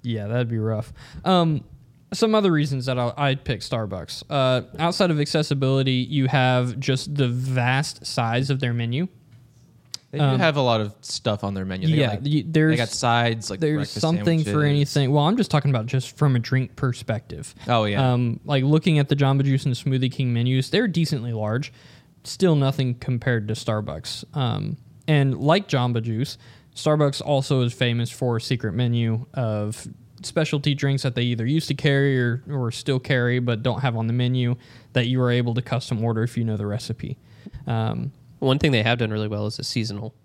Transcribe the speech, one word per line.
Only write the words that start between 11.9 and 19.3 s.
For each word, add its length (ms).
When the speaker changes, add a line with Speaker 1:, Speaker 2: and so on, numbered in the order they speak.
Speaker 1:
yeah, 140
Speaker 2:
got, 160
like, 100
Speaker 1:
y-, 120
there's, 280
Speaker 2:
they 40
got 120
sides, 600
like, 120
Speaker 1:
there's 160
Speaker 2:
breakfast 240
Speaker 1:
something 380
for 100
Speaker 2:
sandwiches. 200
Speaker 1:
anything. 160
Well, 100
I'm 140
just 120
talking 220
about 140
just 320
from 180
a 40
drink 360
perspective. 800
Speaker 2:
Oh, 160
yeah. 280
Speaker 1:
Um, 300
like, 220
looking 340
at 80
the 80
Jamba 300